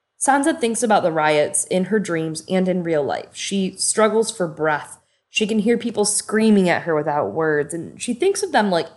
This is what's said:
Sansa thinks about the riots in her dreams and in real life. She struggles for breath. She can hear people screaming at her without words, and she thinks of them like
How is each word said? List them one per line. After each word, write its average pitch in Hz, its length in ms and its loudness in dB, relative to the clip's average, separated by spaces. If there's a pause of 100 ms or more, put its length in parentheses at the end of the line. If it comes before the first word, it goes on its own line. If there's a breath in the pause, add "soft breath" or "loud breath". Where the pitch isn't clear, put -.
(200)
Sansa 277 380 2
thinks 226 260 -2
about 214 200 4
the 170 80 2
riots 156 540 0
in 185 200 0
her 214 140 0
dreams 160 480 -4
and 185 200 0
in 180 160 0
real 160 200 0
life. 90 300 -6
She 196 440 -4
struggles 214 520 2
for 180 180 -4
breath. 151 520 -4 (300)
She 220 180 -2
can 220 120 0
hear 233 180 2
people 220 280 -2
screaming 208 640 4
at - 140 0
her 170 100 -2
without 147 380 0
words, 151 420 0
and - 260 -10
she 240 140 -4
thinks 392 300 0
of 359 80 -6
them 214 180 4
like 170 280 0